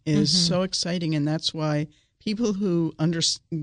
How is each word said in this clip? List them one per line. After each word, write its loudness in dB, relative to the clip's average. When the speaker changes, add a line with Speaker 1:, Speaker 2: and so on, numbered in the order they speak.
Speaker 1:
is 4
Speaker 2:
Mm-hmm. 2
Speaker 1:
so 2
exciting, -2
and 0
that's -2
why -2
people -2
who 0
under-, 0